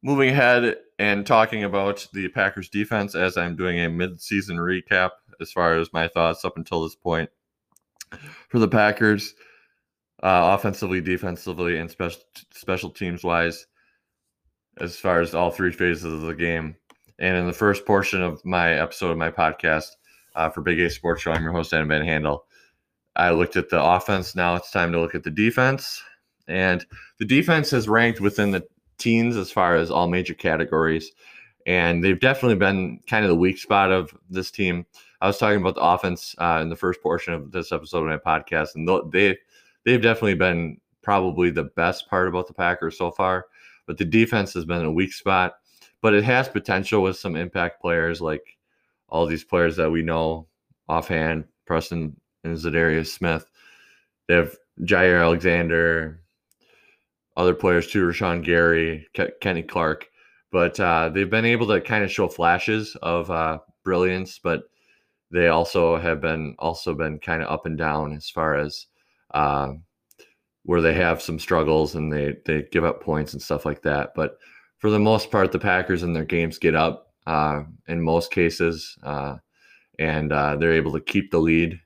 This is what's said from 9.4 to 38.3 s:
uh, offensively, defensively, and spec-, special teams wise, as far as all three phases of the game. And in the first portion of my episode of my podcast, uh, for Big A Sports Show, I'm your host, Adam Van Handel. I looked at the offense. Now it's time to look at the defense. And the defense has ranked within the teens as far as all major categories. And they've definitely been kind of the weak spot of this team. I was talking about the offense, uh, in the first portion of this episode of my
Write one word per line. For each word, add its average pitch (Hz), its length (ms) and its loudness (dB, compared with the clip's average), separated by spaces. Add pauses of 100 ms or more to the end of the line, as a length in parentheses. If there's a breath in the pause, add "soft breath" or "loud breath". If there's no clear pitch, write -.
uh, 90 340 4
offensively, 95 440 -4
defensively, 87 760 -4
and 82 120 -8
spec-, 87 240 -8 (380)
special 92 380 -6
teams 87 340 -8
wise, 85 440 -2 (1120)
as 87 180 -10
far 87 240 2
as 82 120 -2
all 87 180 0
three 90 200 -2
phases 85 400 -2
of 78 100 -6
the 82 140 -6
game. 82 400 -4 (440)
And 92 180 0
in 90 80 0
the 87 80 -4
first 101 320 0
portion 98 360 0
of 87 220 -6
my 87 300 2
episode 85 380 -2
of 82 60 -2
my 82 140 -2
podcast, 80 600 0 (440 soft breath)
uh, 80 140 0
for 85 120 -10
Big 82 180 0
A 85 100 2
Sports 85 320 -4
Show, 85 100 -2
I'm 80 120 0
your 80 80 -4
host, 85 220 -4
Adam 78 160 0
Van 76 140 0
Handel. 76 420 -2 (680 soft breath)
I 87 160 4
looked 85 260 2
at 87 120 -2
the 82 140 2
offense. 92 520 0
Now 87 200 0
it's - 160 -8
time 87 220 0
to 85 60 0
look 82 140 -2
at 87 100 -6
the - 80 -6
defense. 117 680 0 (460 loud breath)
And 90 380 0 (340 loud breath)
the 113 60 -4
defense 151 460 2
has 120 180 0
ranked 113 320 4
within 101 300 0
the 90 140 -2 (320)
teens 117 380 2
as 95 160 -6
far 87 240 4
as 82 160 0
all 87 160 2
major 87 260 -2
categories. 80 800 0 (540 loud breath)
And 85 380 2
they've 92 160 2
definitely 127 360 2
been 92 520 0
kind 107 180 2
of 95 40 4
the 85 60 6
weak 92 220 2
spot 98 340 2
of 92 240 0 (140)
this 92 220 -6
team. 87 340 -2 (340 soft breath)
I 95 80 0
was 101 100 0
talking 104 220 2
about 92 160 0
the - 60 -4
offense, 87 560 0
uh, 82 240 0
in 82 80 -4
the 82 60 -6
first 90 260 -2
portion 85 320 -2
of 73 180 -10
this 90 200 -6
episode 82 360 -4
of - 0 -
my 80 320 0